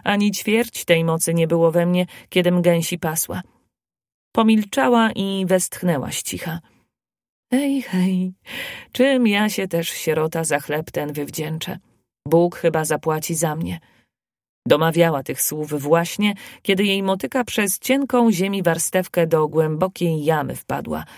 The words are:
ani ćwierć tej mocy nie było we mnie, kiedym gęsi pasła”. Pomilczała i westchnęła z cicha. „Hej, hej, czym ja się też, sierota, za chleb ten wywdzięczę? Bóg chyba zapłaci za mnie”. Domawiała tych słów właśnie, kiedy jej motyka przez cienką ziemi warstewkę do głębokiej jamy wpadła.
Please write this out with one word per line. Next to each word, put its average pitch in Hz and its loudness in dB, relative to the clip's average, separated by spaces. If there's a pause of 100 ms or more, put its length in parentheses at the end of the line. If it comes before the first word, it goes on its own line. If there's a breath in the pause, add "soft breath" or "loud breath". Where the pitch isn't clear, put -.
ani 208 2
ćwierć 220 -2
tej 165 4
mocy 165 0
nie 165 2
było 165 2
we 170 2
mnie, 180 2 (240 loud breath)
kiedym 180 2
gęsi 170 2
pasła”. 165 -4 (960)
Pomilczała 226 2
i 196 -4
westchnęła 180 0
z - -6
cicha. 165 -8 (960 soft breath)
„Hej, 277 0
hej, 185 0 (580 loud breath)
czym 254 4
ja 208 2
się 196 -4
też, 170 -2
sierota, 160 -2
za 151 0
chleb 151 -6
ten 147 -4
wywdzięczę? 151 -8 (480)
Bóg 170 4
chyba 160 0
zapłaci 156 -2
za 190 -2
mnie”. 170 -6 (880 soft breath)
Domawiała 160 4
tych 135 -8
słów 147 -4
właśnie, 170 2 (280 loud breath)
kiedy 196 2
jej 196 0
motyka 196 -2
przez 202 -4
cienką 247 2
ziemi 196 -2
warstewkę 170 0
do 156 2
głębokiej 156 0
jamy 143 0
wpadła. 123 -8 (120)